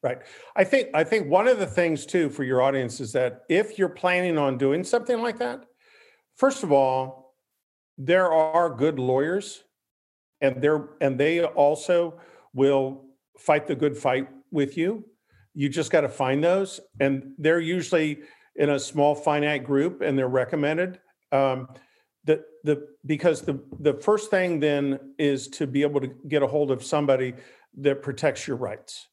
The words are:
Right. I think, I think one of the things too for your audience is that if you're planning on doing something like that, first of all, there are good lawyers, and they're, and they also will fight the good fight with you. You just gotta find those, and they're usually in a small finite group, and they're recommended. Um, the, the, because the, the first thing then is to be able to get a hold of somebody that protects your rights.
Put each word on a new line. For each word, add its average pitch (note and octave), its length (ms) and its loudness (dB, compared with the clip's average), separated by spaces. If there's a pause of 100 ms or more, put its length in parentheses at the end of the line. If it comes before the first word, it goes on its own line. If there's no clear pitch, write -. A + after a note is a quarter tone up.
Right. B2+ 160 -4 (380)
I F#3+ 80 4
think, B3+ 300 2
I D#3 100 2
think F#3 260 -2
one F#3+ 160 4
of B3 140 4
the F#3 60 -2
things D#3+ 400 -2
too E3+ 220 0
for C#3+ 140 -6
your B2+ 180 2
audience C3 400 0
is A2 120 -10
that B2 360 -2
if G#3 300 0
you're F#3 100 2
planning F3+ 480 0
on C3+ 220 0
doing C#3 240 0
something A#3 400 -2
like A#3 160 -4
that, A#3+ 260 -8 (720)
first C4+ 300 0
of D3+ 80 0
all, C3 640 0 (640)
there F3 340 2
are D#3+ 360 4
good C#3 300 0
lawyers, C#3 640 -2 (800)
and C3 200 0
they're, D3 280 2 (120)
and C3+ 180 0
they E3 260 2
also E3 760 0 (340)
will C3+ 520 2 (340)
fight D3+ 300 0
the C#3 80 -2
good C#3+ 200 0
fight C3+ 300 0 (240)
with C#3 260 -2
you. G3+ 280 -4 (500)
You C#3+ 140 -2
just D3+ 240 -2
gotta D3+ 160 4
find C3+ 340 0
those, F#3+ 380 0 (180)
and C3+ 400 -2
they're D#3+ 220 2
usually D#3+ 600 -2 (340)
in D3 140 2
a C#3 100 0
small D3 340 0
finite D3 480 0
group, C#3+ 380 0
and C3+ 180 0
they're C3 80 0
recommended. D3+ 720 -2 (320)
Um, C3 380 0 (560)
the, D3+ 200 0 (200)
the, D3 240 -2 (180)
because D#3 360 0
the, C#3 180 -4 (180)
the C#3+ 160 0
first G#3 360 0
thing F3+ 280 0
then C#3+ 400 0 (180)
is C#3 340 0
to C#3+ 180 -6
be C#3 140 0
able D3 180 0
to C3 80 -6 (180)
get C#3+ 160 2
a C3+ 60 2
hold D3 240 0
of B2 100 -4
somebody C3 520 0 (440)
that C#3 240 0
protects C3+ 460 -4
your C3 80 -4
rights. A2 560 -10